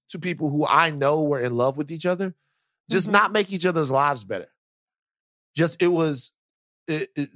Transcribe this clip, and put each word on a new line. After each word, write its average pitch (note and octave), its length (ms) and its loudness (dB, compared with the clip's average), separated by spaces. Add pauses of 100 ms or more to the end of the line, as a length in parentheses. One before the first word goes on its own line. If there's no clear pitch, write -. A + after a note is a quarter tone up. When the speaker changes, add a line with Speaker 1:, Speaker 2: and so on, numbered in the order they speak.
Speaker 1:
two F3+ 120 -12
people D#3 300 -4
who D3 160 0
I D#3+ 260 4
know D3 320 0
were D3 180 0
in A#2+ 160 -2
love C3 200 2
with D3 140 -8
each E3 140 -8
other, F3+ 280 -2 (560)
just F#3+ 180 0
Speaker 2:
Mm-hmm. G#3 60 -4
Speaker 1:
not G3+ 200 6
make G3+ 180 0
each F3 140 -4
other's D#3+ 260 0
lives C3+ 320 0
better. G2 240 -8 (1080)
Just, D#3+ 260 0
it F3 60 4
was, D#3+ 440 0 (560)
it, D#3 280 -4
it, C#3+ 200 -4